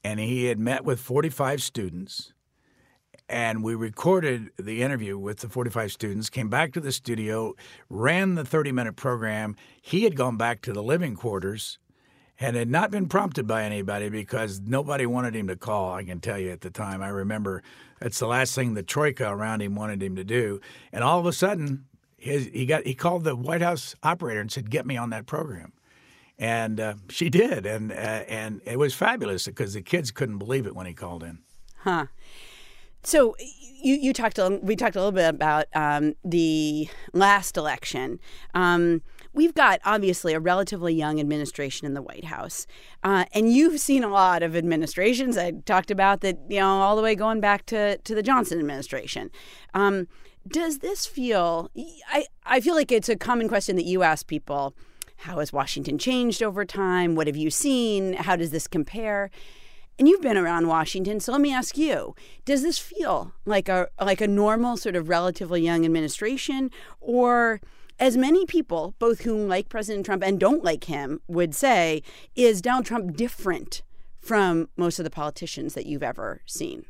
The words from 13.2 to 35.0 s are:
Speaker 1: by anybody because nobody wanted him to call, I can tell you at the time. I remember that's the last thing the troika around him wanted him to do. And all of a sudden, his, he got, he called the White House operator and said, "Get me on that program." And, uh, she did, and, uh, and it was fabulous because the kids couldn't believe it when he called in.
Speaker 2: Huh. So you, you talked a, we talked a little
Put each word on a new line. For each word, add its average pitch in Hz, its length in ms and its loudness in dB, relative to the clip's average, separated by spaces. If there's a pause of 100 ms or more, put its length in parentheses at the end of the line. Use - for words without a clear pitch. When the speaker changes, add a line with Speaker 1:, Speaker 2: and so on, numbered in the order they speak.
Speaker 1:
by 110 160 0
anybody 104 460 -4
because 107 520 -6
nobody 135 460 -2
wanted 120 280 -2
him 104 120 -4
to 92 80 -6
call, 98 380 -4
I 92 100 -8
can 87 160 -8
tell 101 180 -6
you 92 140 -6
at 85 100 -14
the 95 80 -12
time. 95 320 -8
I 98 60 -6
remember 98 560 -4 (360)
that's 113 200 -6
the 117 80 -2
last 127 260 0
thing 123 220 -2
the 101 80 -6
troika 135 440 -2
around 107 360 -4
him 101 120 -4
wanted 104 280 -6
him 95 140 -4
to 92 60 -8
do. 104 380 0 (320)
And 110 100 -2
all 160 160 4
of 170 60 0
a 170 80 2
sudden, 151 520 -2 (300)
his, 135 380 -4
he 123 140 -2
got, 151 180 0
he 131 80 -4
called 175 300 0
the 147 120 0
White 160 280 -2
House 175 400 -2
operator 156 360 0
and 104 120 -6
said, 107 180 -8
"Get 131 160 -2
me 131 100 -4
on 120 140 -4
that 110 160 -8
program." 92 480 -8 (680)
And, 113 400 -2
uh, 110 140 -4 (160)
she 165 220 -2
did, 185 340 4
and, 107 260 -4
uh, 90 40 -8
and 110 680 -6
it 117 140 -6
was 139 160 2
fabulous 190 540 0
because 101 260 -8
the 104 80 -8
kids 151 300 -2
couldn't 107 260 -4
believe 120 300 -4
it - 80 -10
when 92 100 -10
he 87 80 -10
called 87 300 -12
in. 85 160 -16 (400)
Speaker 2:
Huh. 170 260 -2 (960)
So 254 340 6 (460)
you, 277 140 6
you 269 180 0
talked 226 240 0
a, 190 240 2
we 202 140 2
talked - 200 0
a 196 40 0
little 196 120 2